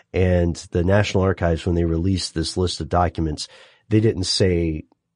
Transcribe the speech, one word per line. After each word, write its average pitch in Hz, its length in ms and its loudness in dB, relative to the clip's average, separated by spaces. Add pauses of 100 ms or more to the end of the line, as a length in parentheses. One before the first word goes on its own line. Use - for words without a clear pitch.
(140)
And 90 420 2 (160)
the 87 140 0
National 98 380 2
Archives, 95 420 0
when 87 100 0
they 85 80 2
released 87 500 -2
this 80 220 -4
list 92 240 -2
of 78 80 -8
documents, 82 640 -2 (400)
they 110 100 4
didn't 98 240 0
say, 85 640 0 (300)